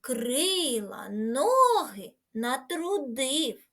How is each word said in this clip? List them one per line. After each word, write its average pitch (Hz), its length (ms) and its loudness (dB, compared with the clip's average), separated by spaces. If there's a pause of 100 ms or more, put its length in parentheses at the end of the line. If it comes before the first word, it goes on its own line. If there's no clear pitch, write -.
крила, 247 1080 -2
ноги 277 1040 2 (200)
натрудив. 269 1400 -2